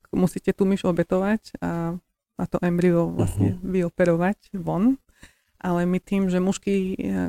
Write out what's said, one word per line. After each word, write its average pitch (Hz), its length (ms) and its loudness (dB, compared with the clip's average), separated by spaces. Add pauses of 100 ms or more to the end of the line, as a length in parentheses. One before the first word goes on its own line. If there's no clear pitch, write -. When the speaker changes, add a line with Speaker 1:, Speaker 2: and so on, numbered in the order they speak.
Speaker 1:
musíte - 420 0
tú - 120 -2
myš 190 220 0
obetovať 185 720 0
a, 170 400 -4 (400)
a 185 80 -6
to - 140 -4
embryo 175 500 2
vlastne 175 480 0
Speaker 2:
Mhm. 180 80 -12
Speaker 1:
vyoperovať 180 720 0 (160)
von. 180 420 0 (600)
Ale 175 260 -2
my 180 160 0
tým, 196 260 0
že 180 140 0
mušky, 196 320 -2
e, 190 220 0 (360)